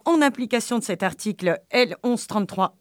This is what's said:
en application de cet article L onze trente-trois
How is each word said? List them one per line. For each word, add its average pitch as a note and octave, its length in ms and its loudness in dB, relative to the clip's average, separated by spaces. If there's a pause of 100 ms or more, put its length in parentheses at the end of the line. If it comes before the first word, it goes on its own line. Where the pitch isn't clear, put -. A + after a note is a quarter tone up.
en E4 160 4
application A#3+ 580 0
de G#3+ 60 -2
cet F3+ 180 -4
article F3+ 560 -2 (120)
L B3 320 2
onze B3 240 -2
trente-trois F#3+ 540 -2